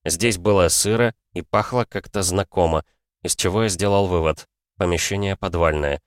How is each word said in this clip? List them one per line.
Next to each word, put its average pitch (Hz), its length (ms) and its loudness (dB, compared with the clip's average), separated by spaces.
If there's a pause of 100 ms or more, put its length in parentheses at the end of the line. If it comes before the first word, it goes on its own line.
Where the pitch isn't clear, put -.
здесь 92 340 -2
было 92 300 4
сыро 110 480 0 (180)
и 87 80 -8
пахло 117 460 -2
как-то - 340 -6
знакомо, 90 640 0 (400)
из 90 120 -4
чего 101 280 0
я 110 60 0
сделал 98 360 2
вывод: 80 420 -2 (300)
помещение 98 580 -2
подвальное. 78 720 -2